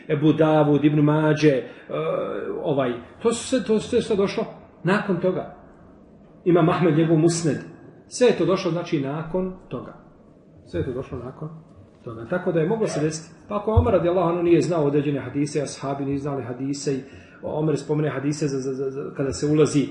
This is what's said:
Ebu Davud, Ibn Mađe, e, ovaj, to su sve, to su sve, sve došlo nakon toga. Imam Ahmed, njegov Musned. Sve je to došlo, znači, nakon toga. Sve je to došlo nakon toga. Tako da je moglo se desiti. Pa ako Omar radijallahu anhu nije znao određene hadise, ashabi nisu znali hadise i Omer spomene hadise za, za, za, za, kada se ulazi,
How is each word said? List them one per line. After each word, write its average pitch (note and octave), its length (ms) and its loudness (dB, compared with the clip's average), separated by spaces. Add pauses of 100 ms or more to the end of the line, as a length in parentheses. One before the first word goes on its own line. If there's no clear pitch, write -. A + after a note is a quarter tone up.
Ebu D3+ 240 4
Davud, D3+ 520 4
Ibn D3+ 140 4
Mađe, D3+ 500 4
e, C3 140 2 (1000)
ovaj, C3+ 300 0 (280)
to A3+ 120 0
su - 140 -8
sve, B3+ 160 0
to G#3+ 160 2
su - 100 -8
sve, A#3+ 120 2
sve A3 140 -2
došlo G3+ 300 0 (380)
nakon F#3+ 380 0
toga. F3 340 -2 (880)
Imam E3+ 240 6
Ahmed, D#3+ 280 2
njegov E3 200 4
Musned. D#3 400 2 (500)
Sve B3 200 2
je G#3+ 100 4
to E3+ 80 0
došlo, F3+ 260 0
znači, E3+ 280 -2
nakon E3 540 -4 (140)
toga. G#2+ 260 -12 (720)
Sve E3+ 140 -6
je D3+ 60 -4
to B2+ 80 -6
došlo C3 240 -8
nakon C3+ 320 -12 (540)
toga. A2+ 260 -14
Tako F3+ 220 -2
da E3 80 2
je D#3 80 2
moglo G#3+ 200 0
se C#3+ 140 -2
desiti. - 340 -4 (120)
Pa G#3 80 -6
ako G#3+ 160 -4
Omar A3+ 220 4
radijallahu E3+ 360 2
anhu F3 140 -2
nije E3+ 180 6
znao D3+ 240 0
određene C#3+ 340 0
hadise, C#3+ 420 -4
ashabi C3+ 440 -6
nisu C#3 160 -4
znali C3+ 220 -4
hadise C3+ 500 -4
i C3 80 -4 (400)
Omer D3+ 360 0
spomene D3+ 320 -2
hadise C#3+ 380 -2
za, C3+ 120 -2
za, C3 140 -4
za, C3+ 180 -4
za, C#3 260 -10
kada C3+ 140 -2
se D3 160 -4
ulazi, D3 440 4